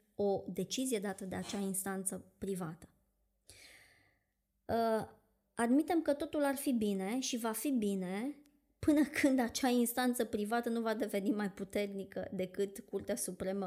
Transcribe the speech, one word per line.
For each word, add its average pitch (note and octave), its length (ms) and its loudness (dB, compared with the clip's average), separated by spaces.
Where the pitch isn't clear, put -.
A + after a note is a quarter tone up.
o G3+ 280 2
decizie A3 460 -2
dată F#3+ 260 -6
de F#3 100 -8
acea F#3 240 -6
instanță F#3+ 640 -4
privată. F#3 520 -6
Uh, A3 420 0
admitem D4+ 480 4
că D4 120 4
totul D4 300 -2
ar C#4 120 2
fi C#4 180 0
bine G#3 460 0
și B3+ 180 -2
va A3+ 140 -2
fi C#4+ 200 -2
bine G3+ 640 0
până D4+ 220 6
<laughs> - 100 -4
când C4 180 6
acea A#3+ 300 0
instanță B3 560 2
privată A#3 440 -2
nu A#3 120 0
va A3 120 0
deveni G#3 380 -2
mai G#3 200 0
puternică G3 840 -6
decât G3 460 -4
Curtea G3+ 360 -4
Supremă F#3+ 520 -4